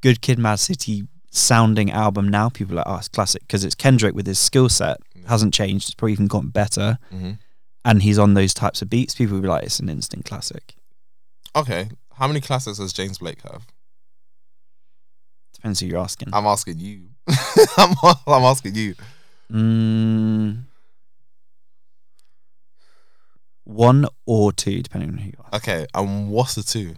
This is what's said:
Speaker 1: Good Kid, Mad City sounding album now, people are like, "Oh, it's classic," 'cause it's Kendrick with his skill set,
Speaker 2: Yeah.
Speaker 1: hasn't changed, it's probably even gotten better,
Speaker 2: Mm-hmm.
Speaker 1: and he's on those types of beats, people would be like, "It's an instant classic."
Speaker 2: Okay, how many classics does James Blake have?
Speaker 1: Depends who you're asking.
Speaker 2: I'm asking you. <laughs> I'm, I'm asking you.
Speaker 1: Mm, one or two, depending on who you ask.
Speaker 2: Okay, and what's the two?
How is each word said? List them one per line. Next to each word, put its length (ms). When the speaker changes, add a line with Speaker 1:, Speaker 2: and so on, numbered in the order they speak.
Speaker 1:
Good 200
Kid, 180
Mad 200
City 480
sounding 600
album 360
now, 220
people 240
are 40
like, 100
"Oh, 100
it's 100
classic," 400
'cause 160
it's 120
Kendrick 400
with 120
his 120
skill 280
set, 300
Speaker 2:
Yeah. 140
Speaker 1:
hasn't 240
changed, 340
it's 80
probably 180
even 140
gotten 220
better, 480
Speaker 2:
Mm-hmm. 200
Speaker 1:
and 160
he's 180
on 140
those 200
types 280
of 80
beats, 260
people 200
would 80
be 40
like, 160
"It's 160
an 100
instant 360
classic." 500
Speaker 2:
Okay, 340
how 140
many 140
classics 360
does 160
James 260
Blake 240
have? 220
Speaker 1:
Depends 260
who 80
you're 120
asking. 340
Speaker 2:
I'm 120
asking 340
you. 380
<laughs> 100
I'm, 180
I'm 160
asking 320
you. 180
Speaker 1:
Mm, 1120
one 420
or 260
two, 300
depending 300
on 60
who 100
you 60
ask. 100
Speaker 2:
Okay, 380
and 360
what's 260
the 80
two? 340